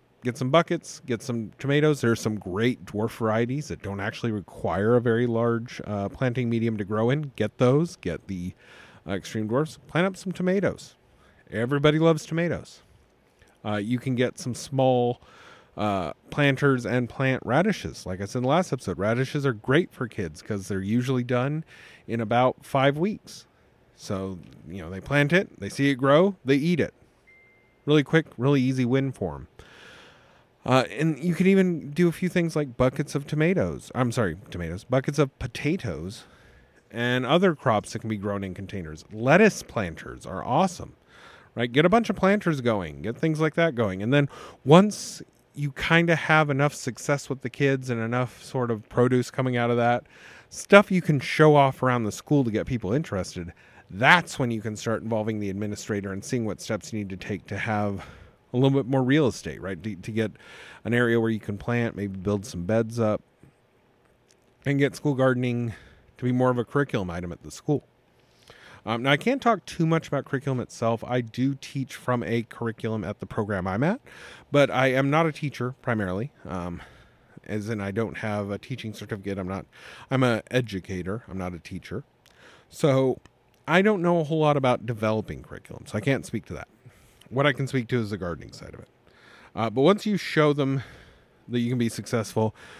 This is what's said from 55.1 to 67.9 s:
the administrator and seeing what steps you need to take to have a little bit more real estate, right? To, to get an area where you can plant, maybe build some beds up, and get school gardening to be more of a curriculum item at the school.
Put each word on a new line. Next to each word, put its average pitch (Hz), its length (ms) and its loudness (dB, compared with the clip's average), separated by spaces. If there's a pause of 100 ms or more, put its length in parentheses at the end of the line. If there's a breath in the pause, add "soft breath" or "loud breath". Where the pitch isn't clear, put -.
the 101 100 -4
administrator 101 640 -4
and 95 120 -8
seeing 120 220 -2
what 95 140 -6
steps - 320 -8
you 110 80 -6
need 101 100 -6
to 95 80 -10
take 95 300 -8
to 101 100 -8
have 104 480 -4 (480 loud breath)
a 123 40 -2
little 135 140 4
bit 135 140 2
more 135 180 2
real 139 240 4
estate, 82 340 -6
right? 90 220 -8
To, 107 120 -8
to 95 160 -12
get 110 200 -2 (540 loud breath)
an 110 80 -2
area 120 260 4
where 113 100 2
you 110 100 0
can 101 180 -6
plant, 117 380 -2
maybe 98 220 -6
build 98 280 -2
some 87 180 -8
beds 113 360 0
up, 107 220 0 (1400)
and 139 140 2
get 139 160 2
school 147 180 0
gardening 123 600 0 (440 loud breath)
to - 80 -4
be 127 60 2
more 127 180 4
of 123 80 2
a 117 80 0
curriculum 127 440 -2
item 87 220 -6
at - 120 -14
the 76 80 -16
school. - 320 -2 (1040 loud breath)